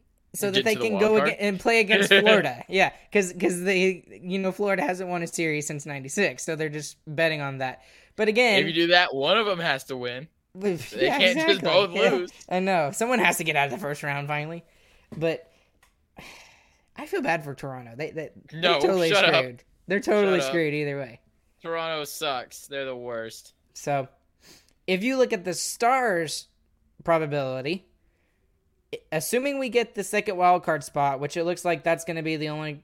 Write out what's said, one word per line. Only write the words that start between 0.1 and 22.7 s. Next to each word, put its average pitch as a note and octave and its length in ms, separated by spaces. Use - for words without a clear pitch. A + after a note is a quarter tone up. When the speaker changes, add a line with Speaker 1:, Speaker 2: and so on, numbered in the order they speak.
Speaker 1:
so G#3 120
Speaker 2:
And G3 80
Speaker 1:
that - 80
Speaker 2:
get - 20
Speaker 1:
they A3 100
Speaker 2:
to - 40
the A#3+ 60
Speaker 1:
can A3 120
Speaker 2:
wild F#3+ 40
Speaker 1:
go A3 160
Speaker 2:
card? A3 120
Speaker 1:
aga-, G3+ 120
and G3+ 180
play A#3 200
Speaker 2:
<laughs> - 0
Speaker 1:
against G3 300
Florida. G3 580
Yeah, F3+ 240
'cause, F#3 280
'cause F3 240
they, F#3 580
you F3+ 160
know, F#3+ 140
Florida G3 320
hasn't F#3 260
won F3 140
a E3+ 40
series D#3 380
since D3+ 220
ninety-six, C#3 560
so D#3+ 120
they're D#3 140
just D3 280
betting D#3 340
on C3+ 180
that. B2+ 220
But G#3+ 120
again, G#3+ 320
Speaker 2:
If D3+ 80
you E3 60
do E3+ 140
that, F3 280
one D3+ 240
of G#3+ 80
'em F#3+ 120
has D3+ 260
to C3+ 120
win. B2 300
Speaker 1:
Oof, F3 280
Speaker 2:
They - 140
Speaker 1:
yeah, C#4 120
Speaker 2:
can't F#3 220
just D#4+ 100
Speaker 1:
exactly. - 80
Speaker 2:
both F3+ 260
Speaker 1:
Yeah. G#3 160
Speaker 2:
lose. F3+ 200
Speaker 1:
I F3+ 120
know. F3+ 340
Someone A#3+ 260
has F3 180
to E3+ 60
get D#3 120
out C#3+ 120
of C3+ 40
the - 80
first C#3+ 240
round C#3+ 240
finally. D3+ 360
But D#3+ 320
<sighs> - 800
I D4 120
feel G4 160
bad E3 200
for C#3 120
Toronto. B2+ 400
They, D3 160
they, D3+ 180
Speaker 2:
No, E3+ 200
Speaker 1:
they're D3 80
totally F#3 280
Speaker 2:
shut F#3+ 160
up. E3 100
Speaker 1:
screwed. B2+ 280
They're G3 120
totally G3+ 400
Speaker 2:
Shut - 80
up. E3+ 40
Speaker 1:
screwed D#3+ 240
either C#3+ 240
way. C#3 220
Speaker 2:
Toronto E3 420
sucks. C#3 640
They're C#3 180